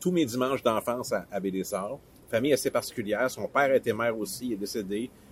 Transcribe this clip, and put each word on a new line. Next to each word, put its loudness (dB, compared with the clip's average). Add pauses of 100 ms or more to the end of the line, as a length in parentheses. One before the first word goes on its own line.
tous 2
mes 4
dimanches 0
d'enfance 0
à, 0
à -4
Baie-des-Sables. -2 (300)
Famille 2
assez 2
particulière, -2
son -6
père 4
était 2
maire 0
aussi, -6
il -2
est -2
décédé. -4 (220)